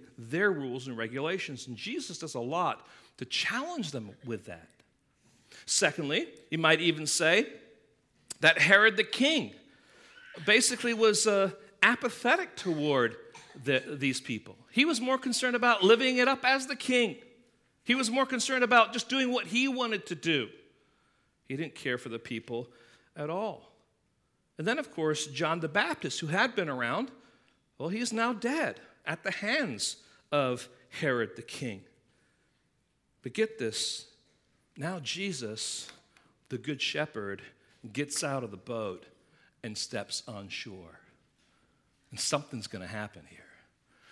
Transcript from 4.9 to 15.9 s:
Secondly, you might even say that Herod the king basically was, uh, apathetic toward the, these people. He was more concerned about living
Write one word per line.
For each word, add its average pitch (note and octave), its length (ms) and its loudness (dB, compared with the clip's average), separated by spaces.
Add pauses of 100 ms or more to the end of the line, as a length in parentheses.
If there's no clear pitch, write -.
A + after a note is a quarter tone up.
Secondly, E3 600 0 (220)
you D#3+ 80 -4
might D#3+ 220 6
even D#3+ 280 0
say F3 400 4 (920)
that E3 220 6
Herod G3 360 8
the G#3+ 80 2
king C4 480 0 (920)
basically A#3 480 4
was, G#3+ 320 4
uh, G3 240 4 (320)
apathetic A#3+ 720 2
toward D3 600 2 (460)
the, C3 240 2
these C#3 340 -2
people. - 360 -8 (140)
He C4 160 4
was D4 140 0
more B3+ 180 0
concerned B3+ 360 0
about A#3 300 4
living A#3+ 320 8